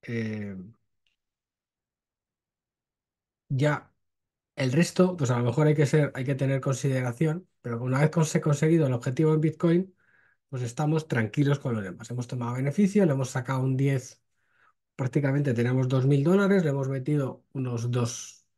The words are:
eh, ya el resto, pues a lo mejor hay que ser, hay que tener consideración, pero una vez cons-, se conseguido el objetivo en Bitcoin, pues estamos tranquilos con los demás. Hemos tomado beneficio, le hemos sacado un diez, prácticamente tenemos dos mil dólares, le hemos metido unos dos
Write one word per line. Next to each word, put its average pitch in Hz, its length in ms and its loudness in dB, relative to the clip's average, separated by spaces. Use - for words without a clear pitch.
eh, 107 540 -8
ya 143 440 -2
el 131 160 -2
resto, 180 440 2
pues 135 140 -2
a 123 80 2
lo 120 60 0
mejor 120 220 2
hay 151 80 4
que 147 120 2
ser, 143 280 2
hay 131 100 -6
que 139 100 -2
tener 135 260 -2
consideración, 131 880 -2
pero 120 200 -6
una 127 180 0
vez 151 100 4
cons-, 160 160 0
se 156 140 0
conseguido 156 460 2
el 131 60 0
objetivo 139 420 0
en 156 60 2
Bitcoin, 170 540 0
pues 127 140 -6
estamos 151 460 -2
tranquilos 139 500 0
con 123 160 -4
los 107 80 -6
demás. 92 280 -12
Hemos 123 180 -8
tomado 120 260 -6
beneficio, 190 520 2
le 151 60 2
hemos 135 180 -2
sacado 131 300 -4
un 131 160 0
diez, 135 460 -2
prácticamente 139 580 0
tenemos 127 340 0
dos 131 180 2
mil 143 160 4
dólares, 190 420 4
le 147 60 0
hemos 135 180 -2
metido 135 640 -4
unos 123 380 -4
dos - 560 -4